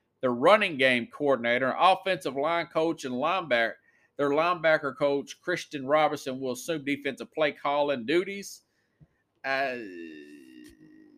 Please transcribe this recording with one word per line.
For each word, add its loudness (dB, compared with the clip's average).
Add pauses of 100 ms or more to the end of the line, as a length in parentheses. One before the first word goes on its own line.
(220)
their 2
running 4
game 4
coordinator, 0
offensive 2
line -2
coach, -2
and -6
linebacker, 0 (440)
their 2
linebacker 2
coach, -2
Christian -6
Robinson, 0
will -4
assume -6
defensive -6
play 0
calling -2
duties. -4 (840)
Uh, -2 (1400)